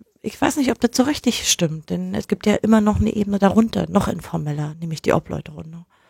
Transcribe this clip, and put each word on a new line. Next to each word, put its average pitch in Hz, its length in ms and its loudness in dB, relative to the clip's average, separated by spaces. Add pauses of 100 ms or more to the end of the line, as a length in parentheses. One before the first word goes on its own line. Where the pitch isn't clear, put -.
(220)
ich - 180 -8
weiß 277 180 0
nicht, 262 140 2
ob 226 80 -6
das 233 140 2
so 254 100 4
richtig - 460 -2
stimmt, 156 400 -2
denn 185 260 -4
es - 120 -6
gibt - 180 -4
ja 208 100 6
immer 220 260 4
noch 208 180 2
eine 214 160 2
Ebene 202 240 0
darunter, 202 500 4
noch 185 180 2
informeller, 151 720 -4
nämlich 165 220 -8
die - 120 2
Obleuterunde. 160 720 -6 (240)